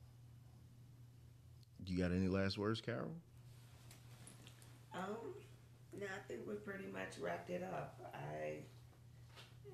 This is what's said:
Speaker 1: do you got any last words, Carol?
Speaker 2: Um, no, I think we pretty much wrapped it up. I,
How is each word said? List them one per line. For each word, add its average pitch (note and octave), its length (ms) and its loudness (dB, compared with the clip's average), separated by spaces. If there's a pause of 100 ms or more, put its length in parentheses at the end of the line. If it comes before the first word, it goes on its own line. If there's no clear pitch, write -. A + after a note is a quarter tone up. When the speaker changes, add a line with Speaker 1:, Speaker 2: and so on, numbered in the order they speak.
(1800)
Speaker 1:
do F#2 80 2
you F2 60 8
got F2+ 140 10
any F#2 160 10
last F#2+ 300 8
words, A2 220 6
Carol? A#2+ 300 2 (1800)
Speaker 2:
Um, F#3+ 220 0 (840)
no, G3 80 0
I G3 220 -4
think - 180 0
we G#3+ 80 0
pretty G3 380 -2
much F#3+ 280 0
wrapped F3 300 2
it F3+ 120 4
up. F3 360 0 (160)
I, D2+ 440 0 (1160)